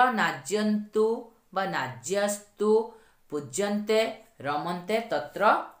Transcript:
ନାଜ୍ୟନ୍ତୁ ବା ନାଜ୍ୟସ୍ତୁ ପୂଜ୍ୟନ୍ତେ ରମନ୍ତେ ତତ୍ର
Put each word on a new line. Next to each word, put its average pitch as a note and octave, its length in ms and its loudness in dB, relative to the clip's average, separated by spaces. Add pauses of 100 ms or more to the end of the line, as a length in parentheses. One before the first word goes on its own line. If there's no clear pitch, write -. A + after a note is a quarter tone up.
(120)
ନାଜ୍ୟନ୍ତୁ G#3 920 0 (480)
ବା F#3+ 120 0
ନାଜ୍ୟସ୍ତୁ F#3+ 1040 -2 (600)
ପୂଜ୍ୟନ୍ତେ G3+ 720 0 (420)
ରମନ୍ତେ E3+ 580 -2
ତତ୍ର E3+ 440 -4 (360)